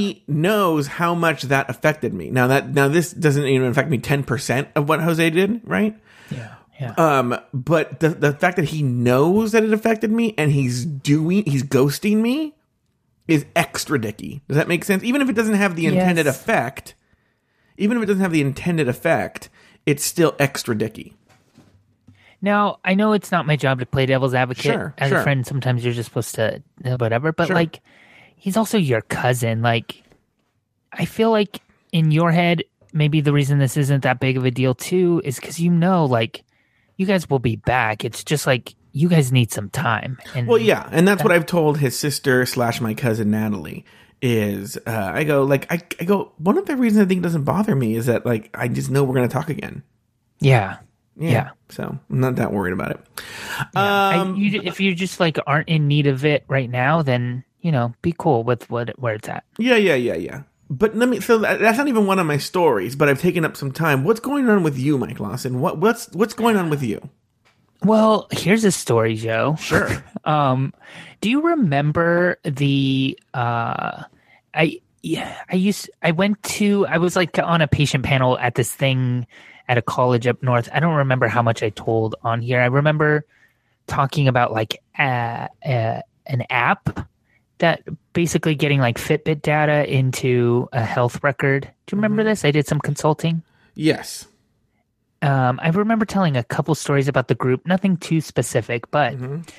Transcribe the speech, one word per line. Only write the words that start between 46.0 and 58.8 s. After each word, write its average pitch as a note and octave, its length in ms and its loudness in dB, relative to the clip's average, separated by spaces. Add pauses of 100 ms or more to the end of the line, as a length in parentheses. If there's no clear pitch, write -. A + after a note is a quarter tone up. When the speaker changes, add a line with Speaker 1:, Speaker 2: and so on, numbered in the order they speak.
Speaker 2:
go, F#3+ 320 -2
one G#3 220 0
of G4 80 -2
the D4 100 -4
reasons G#3+ 280 4
I F3+ 40 2
think F#3 120 0
it - 20 -2
doesn't E3 220 -2
bother F3+ 300 0
me A2+ 220 0
is A#2 100 -4
that, A#2 200 0
like, A2+ 280 -2
I B2+ 140 -4
just C3+ 220 -4
know C#3 120 2
we're C3 120 0
gonna B2 140 2
talk C#3 200 -4
again. - 340 -10 (580)
Speaker 1:
Yeah. A2+ 360 4 (400)
Speaker 2:
Yeah. D#3+ 140 -2
Speaker 1:
Yeah. A2 180 2 (200)
Speaker 2:
So - 280 -10 (140)
I'm C3 100 -2
not B2+ 160 0
that - 160 -2
worried F#2 200 -2
about - 200 -4
it. - 80 -10 (580)
Speaker 1:
Yeah. - 60 -8 (180)
I, G3 360 2
Speaker 2:
Um, F#3+ 180 -2
Speaker 1:
you, G3+ 280 0
if F3 160 -6
you F#3+ 140 2
just, F3+ 260 -6
like, E3 260 0
aren't D3 220 0
in D#3 200 2
need D3 180 2
of C3+ 180 0
it D3 240 2
right C3+ 220 -2
now, C3+ 320 2
then, B2 420 -2 (160)
you E3+ 120 -2
know, A#2+ 300 0
be E3+ 140 -2
cool C3 280 0
with A#2+ 260 -2
what, A#2+ 280 -4